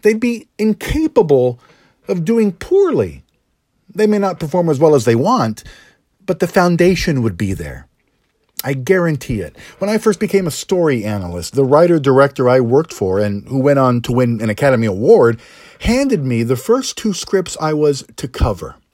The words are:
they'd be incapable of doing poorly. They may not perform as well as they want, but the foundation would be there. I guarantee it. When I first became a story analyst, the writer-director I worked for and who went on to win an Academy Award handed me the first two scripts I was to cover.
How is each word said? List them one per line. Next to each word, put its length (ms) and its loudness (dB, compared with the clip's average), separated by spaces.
they'd 160 2
be 300 -4
incapable 1000 0
of 160 -2
doing 260 0
poorly. 720 0
They 140 0
may 100 2
not 220 -4
perform 280 -2
as 120 0
well 160 4
as 80 2
they 100 4
want, 480 -2
but 160 -4
the 80 -2
foundation 720 2
would 140 -2
be 180 -4
there. 320 -14
I 80 -4
guarantee 680 -2
it. 140 -12
When 100 -4
I 100 0
first 200 0
became 300 0
a 20 -2
story 540 -2
analyst, 500 -6
the 100 2
writer-director 840 2
I 100 4
worked 340 0
for 280 -2
and 260 -4
who 140 -4
went 180 2
on 220 2
to 120 -6
win 280 0
an 100 -2
Academy 380 0
Award 500 4
handed 420 0
me 180 -2
the 140 -2
first 420 -2
two 140 -4
scripts 480 -4
I 120 -2
was 320 0
to 100 -10
cover. 480 -4